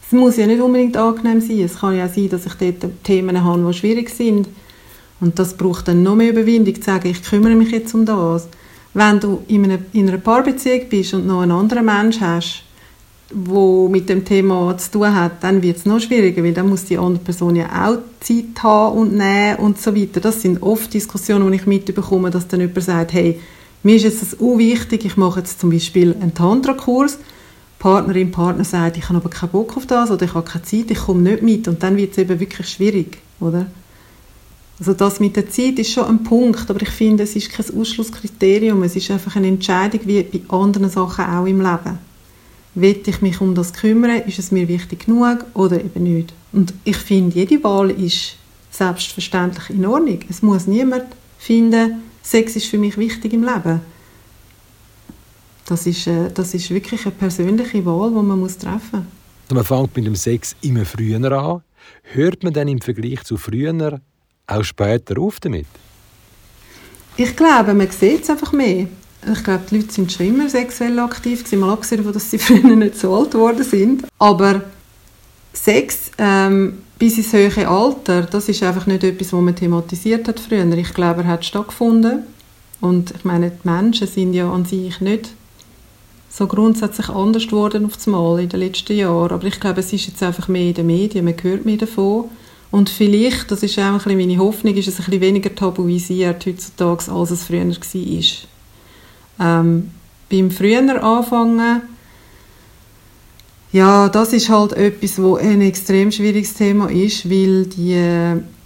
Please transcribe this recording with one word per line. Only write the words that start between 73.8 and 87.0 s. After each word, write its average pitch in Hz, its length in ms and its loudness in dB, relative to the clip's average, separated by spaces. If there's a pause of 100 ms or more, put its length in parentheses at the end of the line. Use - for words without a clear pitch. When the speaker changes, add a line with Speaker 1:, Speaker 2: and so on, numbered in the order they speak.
Speaker 1:
Aber 196 440 4 (920)
Sex, - 640 -2
ähm, 196 600 2 (200)
bis 226 180 4
ins 220 160 -2
höhere 202 360 4
Alter, 196 540 0
das 202 260 -4
ist 208 140 -2
einfach 185 240 -2
nicht 190 180 0
etwas, 185 280 -2
was 175 80 0
man 175 140 2
thematisiert 175 720 -2
hat 226 140 -6
früher. 196 320 -2
Ich 170 220 -4
glaube, 175 280 0
er 170 60 0
hat 170 160 -2
stattgefunden. 226 800 0 (560)
Und 180 340 0
ich - 100 -18
meine, 175 260 0
die 175 180 -8
Menschen 196 400 0
sind 185 240 -2
ja 180 180 0
an 180 140 -2
sich 185 360 -6
nicht 214 300 -4 (1000)
so - 160 -4
grundsätzlich 214 640 -2